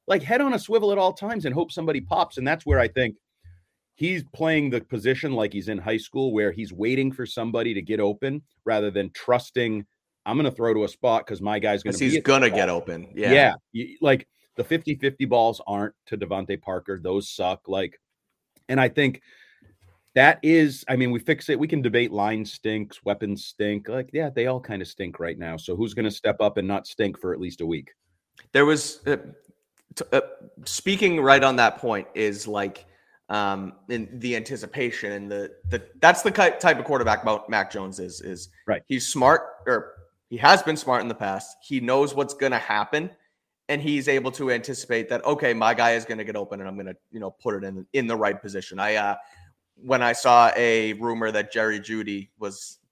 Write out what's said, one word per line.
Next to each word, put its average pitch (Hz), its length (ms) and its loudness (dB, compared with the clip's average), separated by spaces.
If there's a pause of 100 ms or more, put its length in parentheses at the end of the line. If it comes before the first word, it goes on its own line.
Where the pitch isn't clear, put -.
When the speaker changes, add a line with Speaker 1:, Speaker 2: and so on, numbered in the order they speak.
Speaker 1:
Like, 185 180 2
head 233 180 2
on 269 120 2
a 214 60 0
swivel 208 320 2
at 202 60 2
all 185 160 4
times 202 320 -6
and 131 100 -2
hope 165 160 0
somebody 160 300 -2
pops. 165 360 -2
And 131 100 -4
that's 156 180 -2
where 143 140 4
I 117 100 4
think 120 260 -2 (800)
he's 170 280 -4 (100)
playing 151 380 0
the 120 100 -2
position 131 520 -2
like 107 200 -2
he's 104 160 -8
in 104 80 -4
high 110 200 -4
school, 131 360 -4
where 104 180 2
he's 98 220 -10
waiting 131 380 0
for 131 140 -8
somebody 117 500 -4
to 98 60 -6
get 104 200 -4
open 135 400 -2 (240)
rather 107 260 0
than 95 200 -4
trusting, 120 760 -2 (400)
"I'm 117 100 -2
gonna 143 160 0
throw 117 220 0
to 107 100 0
a 101 60 -2
spot 113 380 0
'cause 98 140 -8
my 104 180 -2
guy's 104 240 0
gonna 101 100 -2
Speaker 2:
'Cause - 60 -4
Speaker 1:
be 135 80 0
Speaker 2:
he's 147 80 2
Speaker 1:
it." 151 80 0
Speaker 2:
gonna 135 260 6
get 101 200 2
open. 87 460 -6
Yeah. 104 160 2
Speaker 1:
Yeah. 131 220 8 (200)
Y-, 117 280 -10
like, 139 260 2 (280)
the 120 100 -2
fifty 160 300 -2
fifty 135 300 -4
balls 113 420 2
aren't 101 280 -4 (120)
to 107 100 -8
DeVante 95 440 -6
Parker. 95 380 -8
Those 92 300 -4
suck. 92 400 -6
Like, 95 320 -6 (640)
and 131 140 0
I 123 80 4
think 135 320 0 (920)
that 139 280 8
is, 156 460 4
I 135 60 0
mean, 127 160 2
we 120 80 -2
fix - 300 -2
it. 131 100 2
We 156 80 0
can 160 140 0
debate 120 300 2
line 107 320 0
stinks, 107 600 -6
weapons 101 400 -4
stink. 104 420 -4
Like, 131 240 -6
yeah, 151 180 -4
they 127 180 -2
all 127 120 -2
kinda 101 260 -8
stink 87 340 -12
right 85 180 -6
now. 82 180 -10
So 87 200 -8
who's 104 180 -4
gonna 107 180 -2
step 107 300 -2
up 104 160 2
and 95 100 -2
not 98 200 -4
stink 98 320 -4
for 90 120 -4
at - 80 -6
least 87 220 -10
a 82 40 -6
week? 80 280 -6 (580)
Speaker 2:
There 139 140 6
was, 147 400 0
uh, 143 120 0 (800)
t-, - 160 -8
uh, 135 100 4 (440)
speaking 190 560 0
right 139 220 8
on 131 140 4
that 117 200 4
point 107 380 -4
is, 104 320 -2
like, 101 380 -6 (440)
um, 98 440 -2 (140)
in 113 220 -6 (100)
the 120 160 -4
anticipation 113 760 -6
and 101 200 -10
the, 101 240 -6 (140)
the, 113 180 -4 (140)
that's 180 220 6
the 208 80 2
ki-, 185 280 4
type 165 200 4
of - 60 -6
quarterback 113 380 2
Mo-, 107 240 0
Mac 104 240 -2
Jones 95 280 -10
is, 90 220 -12
is 90 280 -12 (160)
Speaker 1:
Right. 90 220 -2
Speaker 2:
he's 127 200 -4
smart, 143 340 6 (260)
or 120 260 -2 (360)
he 120 80 -10
has 170 260 8
been 156 120 -2
smart 123 280 0
in 117 40 -6
the 113 80 -6
past. 98 460 -6
He 135 180 -4
knows 135 360 2
what's 139 180 -2
gonna 131 240 0
happen, 110 540 -2 (560)
and 143 160 -2
he's 147 240 -2
able 131 240 2
to 135 180 -4
anticipate 120 600 -2
that, 120 160 -4
"Okay, 147 280 2
my 113 220 2
guy 117 160 4
is 117 140 0
gonna 110 180 -8
get 107 120 -8
open, 101 240 -8
and 95 80 -10
I'm 95 80 -12
gonna, 95 200 -12 (160)
you 110 80 -14
know, 98 100 -8
put 104 240 -6
it 98 100 -6
in, 95 300 -10
in 131 140 0
the 117 80 -2
right 101 260 0
position." 95 380 -10
I, 104 160 0
uh, 101 200 -2 (600)
when 127 260 -2
I 120 120 2
saw 120 440 8
a 113 360 2
rumor 113 380 -4
that 104 220 -2
Jerry 110 260 0
Jeudy 101 600 -8
was 101 400 -10 (120)